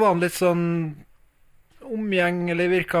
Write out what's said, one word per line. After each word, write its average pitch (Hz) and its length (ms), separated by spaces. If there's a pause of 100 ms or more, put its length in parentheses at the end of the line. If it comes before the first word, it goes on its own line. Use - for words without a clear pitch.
var 202 100
han 175 140
litt 175 100
sånn 175 300 (1160)
omgjengelig, 175 880
virka 175 300